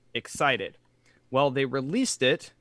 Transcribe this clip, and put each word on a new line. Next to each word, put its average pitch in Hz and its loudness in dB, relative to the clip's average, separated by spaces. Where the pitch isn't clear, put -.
excited. 117 -2
Well, 139 2
they 135 0
released 139 -2
it 131 0